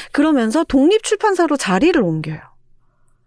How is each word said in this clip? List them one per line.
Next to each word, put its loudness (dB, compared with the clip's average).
그러면서 0
독립출판사로 0
자리를 0
옮겨요. -4